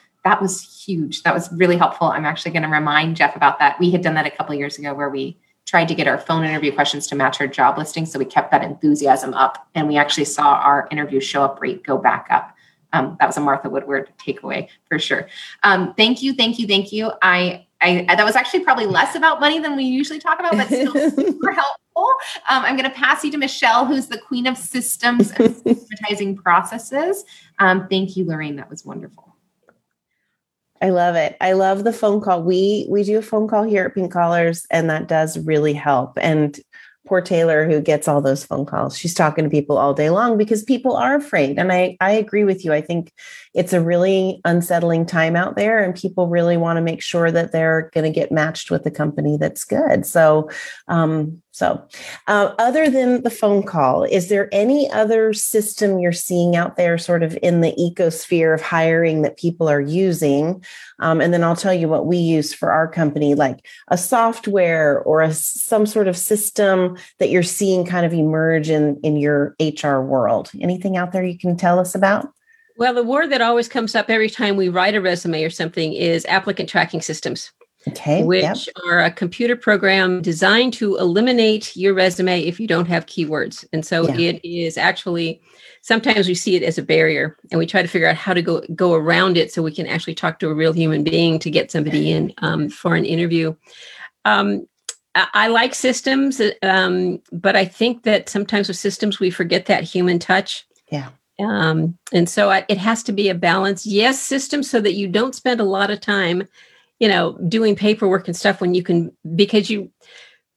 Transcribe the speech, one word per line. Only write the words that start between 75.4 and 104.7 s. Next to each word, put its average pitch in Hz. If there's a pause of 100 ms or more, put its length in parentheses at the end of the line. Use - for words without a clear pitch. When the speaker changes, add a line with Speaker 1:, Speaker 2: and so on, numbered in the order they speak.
Speaker 3:
or 165
something 165
is 165
applicant 190
tracking 165
systems. - (360)
Speaker 2:
Okay, 147
Speaker 3:
Which 180
Speaker 2:
yep. 160 (280)
Speaker 3:
are 175
a 170
computer 233
program 190
designed 190
to 202
eliminate 214
your 190
resume 185
if 170
you 226
don't 170
have 170
keywords. -
And 160
so 170
Speaker 2:
Yeah. 170
Speaker 3:
it 165
is 170
actually, 170 (400)
sometimes 220
we 180
see 180
it 170
as 160
a 147
barrier 160 (120)
and 165
we 165
try 185
to 170
figure 165
out 160
how 190
to 175
go, 170 (140)
go 180
around 170
it -
so 170
we 156
can 160
actually 160
talk 165
to 160
a 156
real 160
human 156
being 165
to 165
get 156
somebody 151
in, 160
um, 160
for 170
an 160
interview. 165 (720)
Um, 202 (480)
I, 185
I 214
like 233
systems, 262
uh, 208 (100)
um, 185 (120)
but 190
I 190
think 233
that 214
sometimes 202
with 180
systems, 202
we 185
forget 175
that 185
human 180
touch. - (240)
Speaker 2:
Yeah. 135 (280)
Speaker 3:
Um, 170 (160)
and 175
so 202
I, 190
it 202
has 226
to 226
be 202
a 185
balance. 180
Yes, 220
systems 277